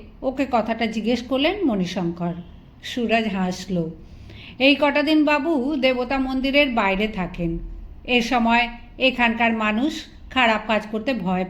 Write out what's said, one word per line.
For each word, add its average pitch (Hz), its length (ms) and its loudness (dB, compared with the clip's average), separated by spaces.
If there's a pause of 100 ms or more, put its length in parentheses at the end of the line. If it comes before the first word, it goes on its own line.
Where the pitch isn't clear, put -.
(220)
ওকে 269 300 -2
কথাটা 226 340 0
জিজ্ঞেস 226 360 0
করলেন 330 440 0
মণিশঙ্কর। 175 680 -2 (500)
সুরজ 226 440 0
হাসল। 185 640 -2 (680)
"এই 269 200 6
কটা 285 240 2
দিন 311 220 4
বাবু 294 500 0
দেবতা 254 420 0
মন্দিরের 262 520 2
বাইরে 208 380 0
থাকেন, 170 520 -4 (440)
এ 247 180 2
সময় 233 480 2 (280)
এখানকার 240 560 2
মানুষ 220 520 0 (240)
খারাপ 226 380 2
কাজ 214 240 0
করতে 226 220 -2
ভয় 185 360 0